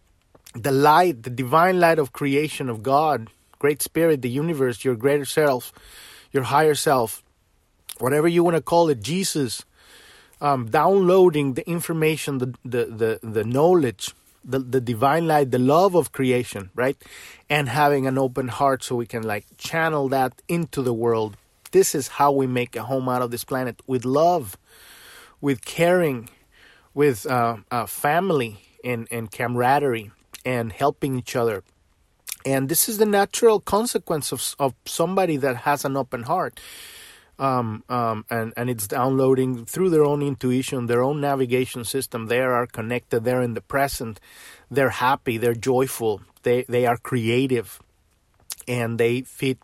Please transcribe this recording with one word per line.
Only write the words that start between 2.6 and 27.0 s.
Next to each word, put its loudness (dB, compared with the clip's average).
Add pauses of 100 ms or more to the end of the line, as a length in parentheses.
of -8
God, 2 (280)
Great 0
Spirit, 0
the -4
universe, -2
your 0
greater 0
self, 0 (640)
your 0
higher 2
self, 0 (760)
whatever 2
you 4
wanna 2
call 2
it, 0
Jesus, -4 (800)
um, 0
downloading 4
the -6
information, -2
the, -4 (120)
the, -2
the, -4
the -2
knowledge, 2 (300)
the, -4
the -2
divine 0
light, 2
the 0
love 4
of 2
creation, -2
right? -2 (500)
And 0
having 2
an -2
open -2
heart 0
so -6
we -4
can, -8
like, -6 (120)
channel -2
that -2
into -4
the 0
world. 0 (320)
This 4
is -4
how 2
we 0
make -4
a -8
home -4
out 0
of -4
this -8
planet, -6
with -4
love, 0 (840)
with -2
caring, 0 (640)
with, 2